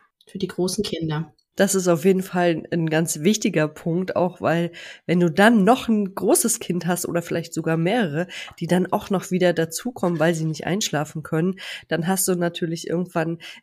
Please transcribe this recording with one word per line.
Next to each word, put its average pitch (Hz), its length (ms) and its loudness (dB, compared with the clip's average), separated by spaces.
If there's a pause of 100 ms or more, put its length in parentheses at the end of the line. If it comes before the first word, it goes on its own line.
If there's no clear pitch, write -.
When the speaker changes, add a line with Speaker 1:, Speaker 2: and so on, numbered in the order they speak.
(260)
Speaker 1:
für - 120 -12
die 190 100 -4
großen 185 340 -2
Kinder. 160 520 -4 (240)
Speaker 2:
Das 190 160 2
ist 180 140 0
auf 165 160 4
jeden 190 180 4
Fall 175 480 0
ein 165 180 0
ganz 156 300 0
wichtiger 165 480 2
Punkt, 175 480 -4
auch 180 260 0
weil, 165 300 0 (360)
wenn 175 120 2
du 175 100 4
dann 196 360 6
noch 240 240 4
ein 208 260 0
großes - 460 2
Kind 170 260 -4
hast 175 180 -2
oder 170 160 -2
vielleicht 165 320 -6
sogar 160 240 -2
mehrere, 180 520 0 (320)
die 170 80 -4
dann 180 240 2
auch 214 180 -2
noch 180 220 -2
wieder 180 200 4
dazukommen, 170 680 -4
weil 165 140 4
sie 160 100 -4
nicht 156 240 -4
einschlafen 156 560 -4
können, 180 320 -2 (320)
dann 160 180 -2
hast 190 220 0
du 185 80 2
natürlich 170 500 -4
irgendwann 165 520 -2 (240)